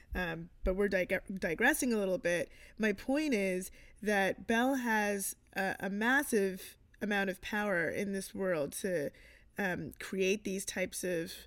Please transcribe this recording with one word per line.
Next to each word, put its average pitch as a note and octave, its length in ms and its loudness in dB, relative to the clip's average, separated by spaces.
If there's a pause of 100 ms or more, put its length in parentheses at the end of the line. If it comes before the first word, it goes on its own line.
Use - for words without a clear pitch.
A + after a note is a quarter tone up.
(120)
Um, E3+ 360 -4 (160)
but F#3+ 100 4
we're G3+ 140 4
dig-, F#3 320 0 (180)
digressing A#3+ 540 2
a A3 60 2
little F#3+ 200 2
bit. F3 320 0 (280)
My G#3+ 140 2
point C#4 400 0
is F#3+ 380 0 (320)
that G3 460 0
Bell B3 280 4
has G#3+ 600 0 (160)
a, F#3+ 260 -2
a G3+ 120 -4
massive G#3 840 0 (240)
amount G3+ 300 0
of F3+ 100 -6
power G3+ 480 0
in - 240 -2
this G3 220 -6
world F3+ 380 0
to, F#3 400 -2 (440)
um, F3 440 -2
create F#3+ 420 0
these F#3+ 220 -4
types - 400 -4
of F3+ 280 -2 (140)